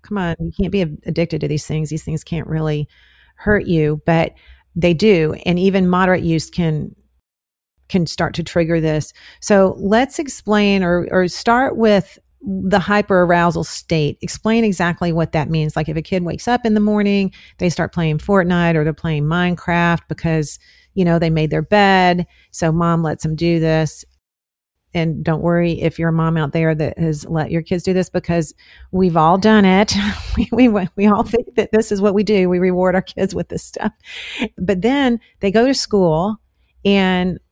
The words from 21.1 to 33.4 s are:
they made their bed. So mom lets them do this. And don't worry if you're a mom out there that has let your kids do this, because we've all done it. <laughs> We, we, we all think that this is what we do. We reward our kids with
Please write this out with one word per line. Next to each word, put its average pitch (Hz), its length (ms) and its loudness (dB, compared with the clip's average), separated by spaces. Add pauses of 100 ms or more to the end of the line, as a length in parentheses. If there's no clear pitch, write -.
they 165 100 0
made 156 220 0
their 156 100 -2
bed. 185 640 4 (240)
So 160 220 -2
mom 170 320 0
lets - 180 -4
them 156 140 -4
do 170 240 0
this. 160 440 0 (920)
And 160 280 -2
don't 156 180 -2
worry 170 400 0
if 156 160 -2
you're 165 120 0
a 160 40 0
mom 165 240 0
out 147 140 -2
there 160 240 0
that 151 240 -4
has 156 260 -2
let 156 240 -4
your 165 140 -4
kids 175 180 -4
do 190 120 -2
this, 180 180 -2
because 170 420 -2 (380)
we've 185 260 2
all 165 220 4
done 214 260 6
it. 190 320 4
<laughs> 202 60 -2 (320)
We, 240 320 2
we, 202 280 2
we 202 100 0
all 208 160 4
think - 340 -4
that - 160 0
this 214 200 0
is 196 100 -2
what 196 140 2
we 214 80 2
do. 190 260 2
We 180 80 0
reward 180 380 2
our 185 80 0
kids 190 320 -6
with 170 140 -6